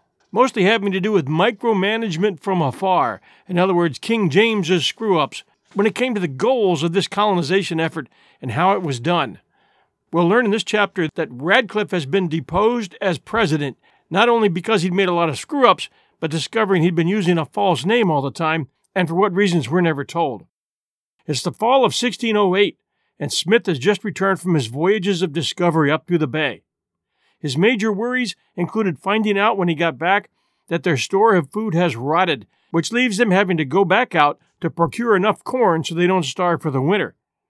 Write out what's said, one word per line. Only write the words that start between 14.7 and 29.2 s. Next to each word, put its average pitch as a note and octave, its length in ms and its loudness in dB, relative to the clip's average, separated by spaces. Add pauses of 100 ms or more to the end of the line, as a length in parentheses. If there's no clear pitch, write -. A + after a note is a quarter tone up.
he'd F3+ 120 -2
made F#3 160 0
a F3 40 0
lot E3+ 140 2
of C#3+ 100 -4
screw-ups, B3 520 2 (320)
but D#3+ 100 -4
discovering F3+ 520 0
he'd F3 120 2
been E3+ 140 0
using F#3 280 2
a D3+ 80 -2
false F3+ 400 0
name A3 240 2
all D3 120 0
the C3+ 100 -4
time, D#3+ 380 -4 (240)
and F3+ 160 0
for E3 60 -6
what F#3+ 180 2
reasons F3 340 0
we're E3+ 140 0
never D3 240 0
told. A#2+ 400 -6 (800)
It's C#3+ 180 -4
the - 80 -4
fall B3+ 320 2
of F3 100 -2
sixteen A3+ 440 -2
oh F#3+ 180 2
eight, G3 220 0 (420)
and C3 140 -6
Smith G#3+ 320 0
has D#3+ 120 -2
just F#3 280 -2
returned G3 340 -2
from F3+ 140 -2
his C3+ 140 0
voyages F3 540 -2
of E3 120 -4
discovery D#3+ 580 0
up D3+ 160 -4
through E3+ 120 0
the D3+ 80 0
bay. D3 360 -4 (760)
His C3+ 200 -6
major A3 340 2
worries A#3+ 460 -4 (180)
included F3+ 440 -2
finding G#3 380 0